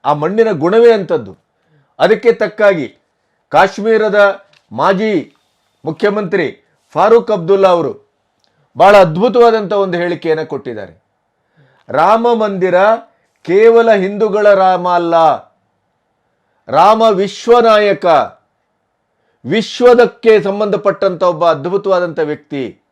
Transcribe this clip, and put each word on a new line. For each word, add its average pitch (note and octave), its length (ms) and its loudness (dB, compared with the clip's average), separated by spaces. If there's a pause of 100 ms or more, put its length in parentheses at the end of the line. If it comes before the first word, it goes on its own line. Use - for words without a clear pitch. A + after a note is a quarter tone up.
ಆ C#3+ 80 0
ಮಣ್ಣಿನ G3+ 380 -2
ಗುಣವೇ G3+ 400 2
ಅಂಥದ್ದು. E3 460 -4 (640)
ಅದಕ್ಕೆ G#3+ 340 0
ತಕ್ಕಾಗಿ G3 640 -2 (520)
ಕಾಶ್ಮೀರದ G3+ 960 0 (260)
ಮಾಜಿ F3+ 640 -4 (520)
ಮುಖ್ಯಮಂತ್ರಿ F#3 920 -6 (160)
ಫಾರೂಕ್ A3 400 2
ಅಬ್ದುಲ್ಲಾ F#3+ 380 0
ಅವರು D#3+ 420 -4 (680)
ಬಹಳ G3 200 6
ಅದ್ಭುತವಾದಂಥ G#3 760 2
ಒಂದು F#3+ 240 -2
ಹೇಳಿಕೆಯನ್ನು E3 480 -4
ಕೊಟ್ಟಿದ್ದಾರೆ. G#2+ 580 -12 (840)
"ರಾಮ A3+ 440 0
ಮಂದಿರ F#3+ 420 -2 (680)
ಕೇವಲ A3+ 500 4
ಹಿಂದೂಗಳ G3+ 640 0
ರಾಮ F#3 340 0
ಅಲ್ಲ, F3 280 -2 (1500)
ರಾಮ F#3 340 2
ವಿಶ್ವನಾಯಕ, G#3+ 1040 0 (1400)
ವಿಶ್ವದಕ್ಕೆ A3+ 960 2
ಸಂಬಂಧಪಟ್ಟಂಥ G3 840 -4
ಒಬ್ಬ E3+ 260 0
ಅದ್ಭುತವಾದಂಥ F3 680 -4
ವ್ಯಕ್ತಿ D3 640 -8 (100)